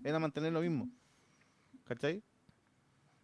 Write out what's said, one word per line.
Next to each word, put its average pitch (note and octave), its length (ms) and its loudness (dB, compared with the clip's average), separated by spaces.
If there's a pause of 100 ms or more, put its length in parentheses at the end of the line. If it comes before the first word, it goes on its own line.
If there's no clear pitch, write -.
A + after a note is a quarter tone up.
era D3 160 2
mantener D#3 320 0
lo D#3+ 100 2
mismo, E3+ 280 0 (960)
¿cachai? D3 360 -2 (1040)